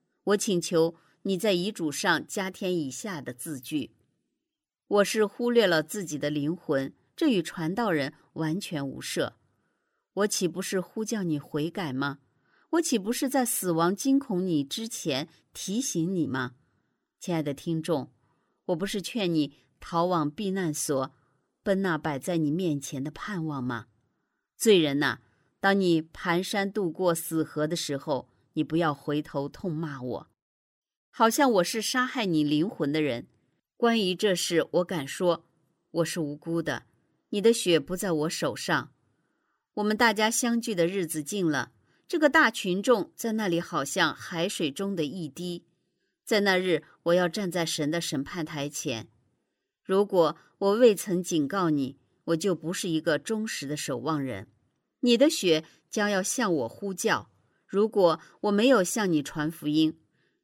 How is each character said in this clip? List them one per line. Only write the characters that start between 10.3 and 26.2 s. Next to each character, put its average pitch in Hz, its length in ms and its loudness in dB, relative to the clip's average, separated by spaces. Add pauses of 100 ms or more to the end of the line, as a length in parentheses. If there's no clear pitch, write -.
不 170 140 -6
是 190 180 -4
呼 202 260 -6
叫 214 180 -4
你 156 160 -2
悔 151 320 -4
改 170 220 -6
吗？ 139 260 -4 (540)
我 330 100 2
岂 240 160 0
不 190 120 -4
是 262 180 -2
在 262 160 2
死 185 280 -2
亡 170 240 2
惊 269 220 2
恐 190 280 -2
你 160 160 2
之 226 240 -8
前 156 420 -4 (260)
提 202 260 -4
醒 185 340 -2
你 165 120 0
吗？ 127 280 -4 (640)
亲 175 160 -6
爱 160 80 0
的 143 120 -4
听 160 280 -4
众， 160 300 -2 (540)
我 180 100 0
不 165 100 -4
是 196 140 -6
劝 180 340 -2
你 147 200 0 (260)
逃 170 240 -2
往 165 260 0
避 196 200 -6
难 185 220 -2
所， 135 420 -2 (480)
奔 190 180 0
那 180 160 0
摆 147 220 -4
在 175 180 -2
你 151 140 2
面 160 280 0
前 135 240 -8
的 151 80 -8
盼 170 360 -8
望 139 180 -6
吗？ 120 220 -6 (720)
罪 208 200 8
人 143 200 2
呐， 135 220 0 (400)
当 196 200 4
你 170 220 4
蹒 175 440 -2